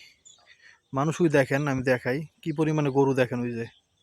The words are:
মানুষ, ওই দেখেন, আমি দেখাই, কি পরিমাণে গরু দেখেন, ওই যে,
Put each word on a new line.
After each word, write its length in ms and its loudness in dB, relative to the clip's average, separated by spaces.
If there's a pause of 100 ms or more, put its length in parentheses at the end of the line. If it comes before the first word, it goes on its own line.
(920)
মানুষ, 280 -2
ওই 80 4
দেখেন, 400 2
আমি 220 -2
দেখাই, 280 0 (220)
কি 180 -8
পরিমাণে 380 0
গরু 240 4
দেখেন, 240 0
ওই 140 -6
যে, 80 -8 (360)